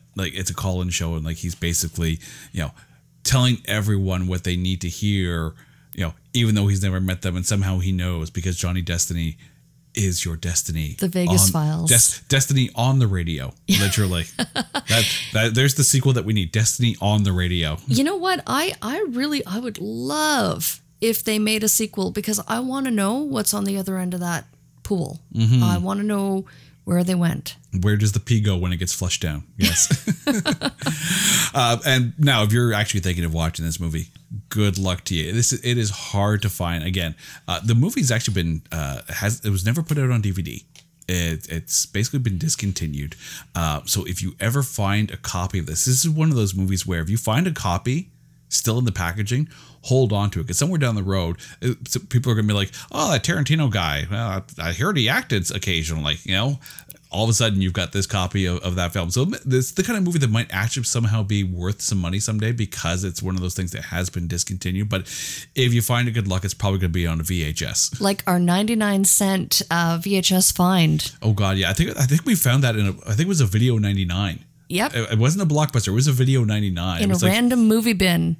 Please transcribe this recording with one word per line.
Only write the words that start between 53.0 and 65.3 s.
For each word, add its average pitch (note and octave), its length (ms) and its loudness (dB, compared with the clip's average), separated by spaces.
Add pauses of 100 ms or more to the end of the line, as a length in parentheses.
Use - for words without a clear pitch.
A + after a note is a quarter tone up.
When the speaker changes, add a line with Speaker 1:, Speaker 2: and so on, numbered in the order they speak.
Speaker 1:
that C3+ 120 2
Tarantino D#3 480 2
guy, D#2+ 380 0
well, G#2 340 -4 (160)
I, D#2+ 100 -4
I F2 40 -2
heard E3 240 0
he A2+ 120 2
acted C3 460 0
occasionally," D#2+ 680 -2
you F#2+ 120 -4
know? C3 240 0 (520)
All G#2 120 0
of A2+ 80 2
a - 20 4
sudden, G#2 260 2
you've F#2 140 2
got F2+ 180 -2
this G2 140 -2
copy F#2 400 0
of, F2 140 0
of F2+ 160 -4
that F2 180 -2
film. F2 160 -2
So A#2+ 160 0
this C3 460 -2
the - 100 -2
kind A3 160 0
of G3 60 0
movie F3 160 0
that C3+ 100 2
might A2+ 220 2
actually G#2+ 320 -2
somehow A2+ 400 0
be G2+ 200 0
worth F#2 380 -2
some - 160 -2
money F#2 220 0
someday, G#2+ 320 -2
because F#2+ 520 -2
it's F#2 200 -6
one F#2+ 100 -2
of F#2 80 -2
those F2+ 140 -4
things F#2 160 -4
that - 140 -10
has F2+ 260 -4
been F2 160 -4
discontinued. F#2 600 -4
But G2 180 -2 (480)